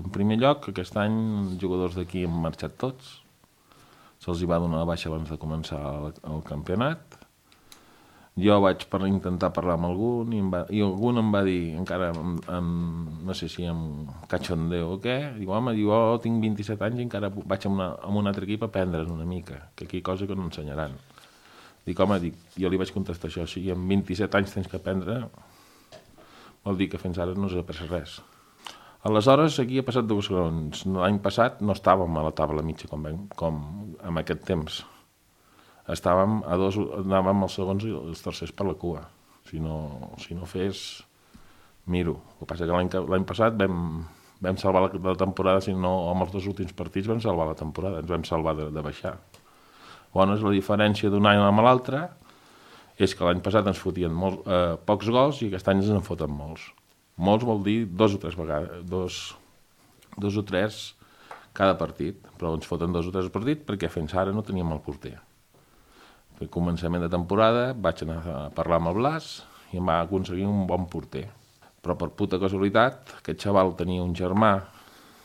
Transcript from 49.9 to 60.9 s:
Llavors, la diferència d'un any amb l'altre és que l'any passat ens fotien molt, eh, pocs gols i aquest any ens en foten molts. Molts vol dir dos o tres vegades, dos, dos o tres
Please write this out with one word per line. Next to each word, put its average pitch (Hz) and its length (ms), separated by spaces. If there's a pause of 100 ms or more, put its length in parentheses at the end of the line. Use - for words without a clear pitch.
Llavors, 98 320
la 101 80
diferència 104 580
d'un 104 160
any 101 140
amb 101 180
l'altre 127 400 (960)
és 95 160
que 87 160
l'any 90 160
passat 101 240
ens 90 80
fotien 85 400
molt, 92 320
eh, 87 240 (160)
pocs 104 240
gols 135 300
i 101 80
aquest 92 180
any 98 140
ens 104 100
en 98 160
foten 80 240
molts. 73 320 (560)
Molts 107 240
vol 110 180
dir 110 220
dos 98 320
o - 80
tres 87 160
vegades, 80 480
dos, 90 320 (960)
dos 101 240
o 98 80
tres 95 320 (720)